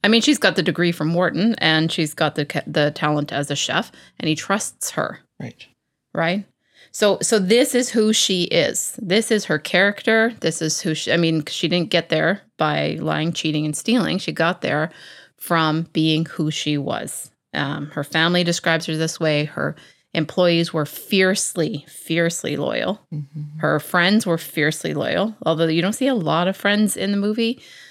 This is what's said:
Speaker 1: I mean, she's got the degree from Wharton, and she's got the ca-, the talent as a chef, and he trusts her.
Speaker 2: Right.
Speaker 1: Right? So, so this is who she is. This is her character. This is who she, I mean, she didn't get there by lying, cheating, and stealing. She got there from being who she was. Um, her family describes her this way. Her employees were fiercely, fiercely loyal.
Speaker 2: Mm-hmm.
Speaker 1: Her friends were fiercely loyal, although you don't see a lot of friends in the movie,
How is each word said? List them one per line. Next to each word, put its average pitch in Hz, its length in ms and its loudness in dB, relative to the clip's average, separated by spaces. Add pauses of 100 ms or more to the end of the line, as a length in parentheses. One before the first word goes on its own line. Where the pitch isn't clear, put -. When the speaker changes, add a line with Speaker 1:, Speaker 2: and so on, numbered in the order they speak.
Speaker 1:
I 202 60 4
mean, 226 120 4
she's 294 180 4
got 190 160 2
the 180 80 0
degree 170 280 2
from 165 220 -2
Wharton, 185 420 2
and 160 360 2
she's 156 220 -2
got 156 220 0
the 147 100 -2
ca-, - 220 -6
the 151 240 2
talent 151 400 -2
as 143 180 -4
a 143 60 -4
chef, - 360 -2 (280)
and - 80 -4
he 156 80 0
trusts - 560 -6
her. - 280 -4 (200)
Speaker 2:
Right. - 260 -14 (480)
Speaker 1:
Right? 180 320 0 (500)
So, 208 260 4
so 214 180 2
this 233 340 4
is 233 160 2
who 214 240 2
she 185 300 2
is. - 580 0
This 214 300 0
is 208 140 2
her 156 120 0
character. 220 840 2
This 160 200 -2
is 156 180 -2
who 160 140 0
she, - 180 -2
I 165 60 4
mean, 160 300 2
she - 200 -4
didn't 170 220 0
get 165 200 0
there 160 320 0 (160)
by 151 440 0
lying, 156 320 -2
cheating, 151 320 -2
and 151 100 -4
stealing. 214 440 0
She - 120 -6
got 165 300 -2
there 156 300 -2 (480)
from 160 520 0
being 160 340 2
who 156 260 -2
she 151 260 -2
was. - 540 -6 (240)
Um, 147 360 -4
her 143 120 -6
family 175 400 2
describes 170 420 0
her 160 100 -4
this 160 240 -4
way. 151 260 2
Her 147 300 -6 (380)
employees 165 580 2
were 151 140 0
fiercely, 185 1040 0
fiercely 170 680 -2
loyal. 139 440 -2 (100)
Speaker 2:
Mm-hmm. 147 480 -10
Speaker 1:
Her 151 200 0
friends 190 480 2
were 165 100 2
fiercely 156 560 -2
loyal, 165 500 -2
although 165 240 2
you 160 140 2
don't 196 120 0
see 262 140 0
a 277 60 2
lot 170 340 0
of 190 80 -2
friends 208 400 2
in 196 160 -4
the 202 60 0
movie, 220 420 -2 (300)